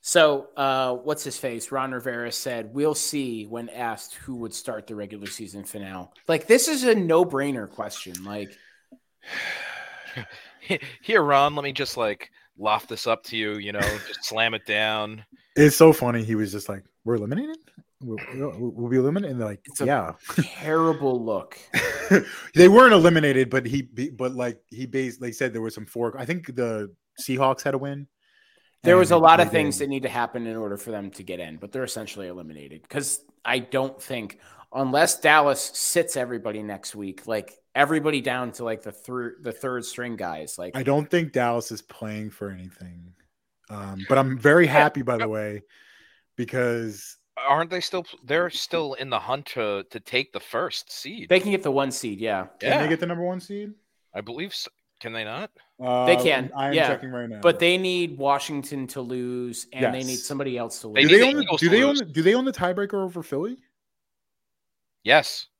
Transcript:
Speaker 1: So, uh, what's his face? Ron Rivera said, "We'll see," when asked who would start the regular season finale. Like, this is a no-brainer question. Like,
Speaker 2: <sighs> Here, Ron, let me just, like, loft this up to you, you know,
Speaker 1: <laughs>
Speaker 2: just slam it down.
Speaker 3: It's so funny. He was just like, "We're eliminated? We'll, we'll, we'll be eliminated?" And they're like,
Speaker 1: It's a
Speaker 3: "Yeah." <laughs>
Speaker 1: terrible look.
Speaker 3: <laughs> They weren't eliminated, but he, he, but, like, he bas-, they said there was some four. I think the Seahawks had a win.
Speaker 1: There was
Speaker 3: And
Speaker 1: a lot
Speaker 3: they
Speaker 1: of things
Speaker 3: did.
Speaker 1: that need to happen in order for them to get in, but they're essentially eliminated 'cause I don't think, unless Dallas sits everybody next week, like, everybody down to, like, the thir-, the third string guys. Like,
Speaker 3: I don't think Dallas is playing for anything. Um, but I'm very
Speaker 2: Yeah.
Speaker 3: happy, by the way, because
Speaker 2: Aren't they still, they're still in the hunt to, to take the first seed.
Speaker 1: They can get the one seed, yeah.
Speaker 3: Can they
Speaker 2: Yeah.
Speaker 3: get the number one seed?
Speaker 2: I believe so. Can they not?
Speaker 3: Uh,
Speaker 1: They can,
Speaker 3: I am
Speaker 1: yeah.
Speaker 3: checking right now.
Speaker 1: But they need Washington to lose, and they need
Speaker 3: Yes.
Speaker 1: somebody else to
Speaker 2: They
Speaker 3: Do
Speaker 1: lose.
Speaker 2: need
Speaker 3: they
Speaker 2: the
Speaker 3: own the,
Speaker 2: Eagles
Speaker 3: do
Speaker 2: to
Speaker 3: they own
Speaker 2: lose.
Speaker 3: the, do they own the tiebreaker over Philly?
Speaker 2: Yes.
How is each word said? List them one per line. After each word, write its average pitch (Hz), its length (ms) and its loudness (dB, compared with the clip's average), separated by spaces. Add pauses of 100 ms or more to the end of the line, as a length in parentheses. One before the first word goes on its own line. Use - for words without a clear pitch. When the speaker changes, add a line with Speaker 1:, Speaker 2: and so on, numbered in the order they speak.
Speaker 1:
So, 151 560 4
uh, 131 380 0
what's 147 300 -4
his 139 120 -10
face? 117 340 -8
Ron 135 220 -4
Rivera 120 400 -6
said, 117 400 -8
"We'll 143 220 0
see," 123 520 -6
when 117 220 -10
asked 120 460 -8
who 131 220 -12
would 113 180 -10
start 110 320 -10
the 113 80 -14
regular 104 320 -12
season 98 380 -14
finale. 95 440 -14 (200)
Like, 160 180 0
this 247 220 6
is 269 160 -2
a 233 100 6
no-brainer 143 760 2
question. 92 540 -12
Like, 104 320 -10 (680)
Speaker 2:
<sighs> - 140 -12 (1700)
Here, 208 200 4
Ron, 143 320 4
let 147 80 -4
me 139 100 -4
just, 139 240 -6
like, 107 340 -2 (280)
loft 107 300 0
this - 180 -8
up 113 180 0
to 120 120 -10
you, 104 220 -4
you 101 140 -8
know, 104 80 -4
Speaker 1:
<laughs> 101 280 -4
Speaker 2:
just - 160 -14
slam 113 300 0
it 107 120 -8
down. 107 580 -2 (300)
Speaker 3:
It's 147 220 8
so 160 160 12
funny. 120 320 0
He 110 100 -2
was 107 180 0
just 104 160 -8
like, 98 160 -10 (200)
"We're 117 120 0
eliminated? 190 400 -4 (440)
We'll, 113 180 -10 (160)
we'll, 135 180 -8 (200)
we'll 120 180 -6
be 131 80 2
eliminated?" 151 340 0
And 123 80 -6
they're 110 80 -4
like, 101 160 -10
Speaker 1:
It's - 160 -10
a 135 60 0
Speaker 3:
"Yeah." 110 260 0 (240)
<laughs> 165 60 2
Speaker 1:
terrible 151 840 0
look. 104 380 -6
Speaker 3:
<laughs> - 60 -20 (880)
They 180 140 12
weren't 240 240 12
eliminated, 156 580 6
but 127 160 0
he, 131 300 -4
he, 135 140 -6
but, 127 220 -4
like, 123 360 -6
he 123 180 -12
bas-, 127 320 -4
they 120 140 -8
said 127 200 -2
there 113 80 -6
was 110 140 -6
some 107 120 -14
four. 117 300 -4
I 131 80 -10
think 165 300 -8
the 110 400 -4 (260)
Seahawks 131 420 0
had 139 120 -2
a 131 40 -2
win. 139 280 -10 (760)
Speaker 1:
There 175 120 8
was 175 140 6
Speaker 3:
And 175 80 8
Speaker 1:
a - 20 8
lot 165 180 10
Speaker 3:
they 175 40 8
Speaker 1:
of 165 80 4
things 147 280 2
Speaker 3:
did. 151 60 -2
Speaker 1:
that 139 60 -6
need 135 140 -4
to 127 40 -4
happen 117 380 -4
in 113 80 -8
order 104 220 -6
for 110 160 -12
them 101 180 -8
to - 140 -18
get 90 160 -10
in, 80 160 -12
but 101 160 -16
they're 131 100 -6
essentially 101 460 -10
eliminated 78 600 -16
'cause - 320 -4 (240)
I 123 140 0
don't 135 420 -2
think, 113 380 -10 (340)
unless 135 460 2
Dallas 151 420 6
sits - 560 -2
everybody 117 460 -6
next 104 320 -12
week, 98 320 -10
like, 110 320 -6 (180)
everybody 147 440 2
down 123 320 -4
to, 120 120 -12
like, 113 180 -6
the 107 80 -12
thir-, 123 520 -10
the 120 100 -6
third 123 320 -6
string 120 320 -8
guys. 80 420 -8
Like, 90 180 -10
Speaker 3:
I 135 60 -6
don't 143 260 2
think 165 240 0
Dallas 120 380 0
is 110 120 -12
playing 107 480 -10
for 101 200 -12
anything. 90 600 -18 (580)
Um, 98 380 -12
but 135 100 4
I'm 135 180 0
very 147 280 6
Speaker 2:
Yeah. 135 80 2
Speaker 3:
happy, 147 300 4
by 120 140 -2
the 113 120 -2
way, 107 340 -6 (720)
because 117 840 -4 (180)
Speaker 2:
Aren't 143 340 0
they 180 100 -4
still, 175 260 -6 (180)
they're 160 240 0
still 156 460 -4
in 131 160 -10
the 113 80 0
hunt 135 280 -6
to, 101 440 -4
to 113 100 -12
take 127 320 -4
the 101 80 -8
first - 500 -6
seed. - 380 -14
Speaker 1:
They 185 100 6
can 196 120 0
get 190 120 0
the 151 80 -2
one 135 220 0
seed, 107 260 -8
yeah. 98 280 -4 (140)
Speaker 3:
Can 123 100 -2
they 175 140 4
Speaker 2:
Yeah. - 20 -2
Speaker 3:
get 160 120 0
the 175 80 -4
number 170 180 -6
one 180 160 -6
seed? 208 340 -12 (400)
Speaker 2:
I 104 80 -10
believe 135 320 -10
so. - 160 -10 (300)
Can 113 120 -12
they 113 120 -8
not? 135 260 -10 (280)
Speaker 3:
Uh, 127 280 0
Speaker 1:
They 175 100 6
can, 131 400 0
Speaker 3:
I 139 120 -4
am 143 40 -2
Speaker 1:
yeah. 156 160 2
Speaker 3:
checking 123 220 -4
right 120 180 -8
now. 107 140 -12
Speaker 1:
But 160 160 6
they 175 180 4
need 180 400 -2
Washington 139 720 -2
to 139 140 -10
lose, 123 720 -8
and 127 200 0
they 131 40 -6
need 131 140 -6
Speaker 3:
Yes. 117 120 -8
Speaker 1:
somebody 135 320 -6
else 117 240 -8
to 113 140 -14
Speaker 2:
They 135 80 6
Speaker 3:
Do 151 60 6
Speaker 1:
lose. - 20 8
Speaker 2:
need - 20 12
Speaker 3:
they 202 60 12
Speaker 2:
the 247 100 8
Speaker 3:
own 285 80 0
the, 285 60 0
Speaker 2:
Eagles 156 180 -2
Speaker 3:
do 160 60 2
Speaker 2:
to 170 40 6
Speaker 3:
they 220 120 6
own 277 80 4
Speaker 2:
lose. 285 80 0
Speaker 3:
the, 240 80 -4
do 156 160 -4
they 190 120 6
own 254 120 0
the 262 60 -2
tiebreaker 196 520 -2
over 175 180 -8
Philly? 185 360 -6 (1500)
Speaker 2:
Yes. 135 440 2 (120)